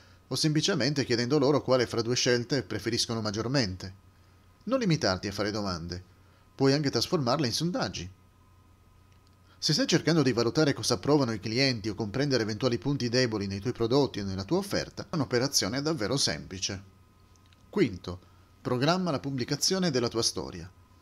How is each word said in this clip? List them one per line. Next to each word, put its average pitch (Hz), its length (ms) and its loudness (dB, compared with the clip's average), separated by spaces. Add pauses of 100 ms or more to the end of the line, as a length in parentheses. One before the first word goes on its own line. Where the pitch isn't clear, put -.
(280)
o 135 60 -4
semplicemente 147 720 2
chiedendo 123 340 2
loro 135 220 4
quale 127 260 4
fra 113 140 -2
due 117 140 -2
scelte 123 480 2
preferiscono 113 580 -2
maggiormente. 104 760 -4 (720)
Non 254 140 0
limitarti 131 500 2
a 95 40 -4
fare 101 180 -2
domande, 90 520 -4 (520)
puoi 135 180 4
anche 147 160 0
trasformarle 131 600 0
in 107 40 -2
sondaggi. 151 580 -4 (1500)
Se - 160 0
stai 262 120 2
cercando 160 360 4
di 131 100 4
valutare 120 400 4
cosa 120 240 0
provano 127 360 2
i 104 80 -6
clienti 113 500 0
o 98 40 -6
comprendere 120 500 0
eventuali 113 340 0
punti 127 320 -2
deboli 110 360 2
nei 98 140 -4
tuoi 117 140 -4
prodotti 117 460 2
o 101 40 -4
nella 95 200 -4
tua 160 120 0
offerta, 190 540 -4
è - 60 -6
un'operazione 127 680 0
davvero 139 340 0
semplice. 95 680 -4 (840)
Quinto, 92 520 -2 (400)
programma 156 500 0
la 135 80 -2
pubblicazione 143 720 -2
della 120 180 2
tua 113 140 0
storia. 82 480 -6 (320)